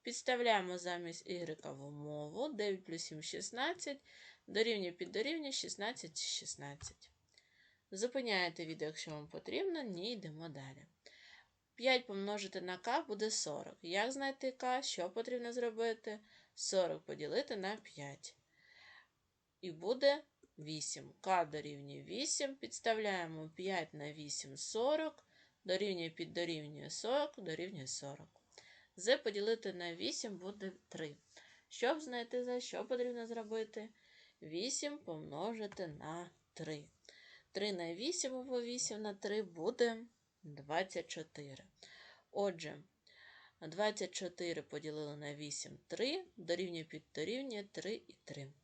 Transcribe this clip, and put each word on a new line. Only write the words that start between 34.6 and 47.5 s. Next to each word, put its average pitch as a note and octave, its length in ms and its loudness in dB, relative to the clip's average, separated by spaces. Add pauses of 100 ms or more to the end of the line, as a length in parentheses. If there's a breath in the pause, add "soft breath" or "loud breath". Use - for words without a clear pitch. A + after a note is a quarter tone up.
помножити F#3 880 -4
на D#3 440 -8 (220)
три. D3+ 300 -6 (680 loud breath)
Три G3+ 220 2
на E3+ 220 -2
вісім C4 400 0
або B3+ 260 -2
вісім A#3 400 -2
на G#3 120 -2
три G#3 300 0
буде A3+ 600 2 (380)
двадцять D#3+ 640 -2
чотири. D3 560 -10 (680 loud breath)
Отже, E3 520 0 (800 loud breath)
двадцять F#3+ 500 2
чотири F3 500 -2
поділили D3+ 560 -4
на D3 180 -6
вісім — D3 520 -6
три, C#4 380 0 (120)
дорівнює, E3+ 460 0
під, D#3 200 -10 (120)
дорівнює A3 480 -2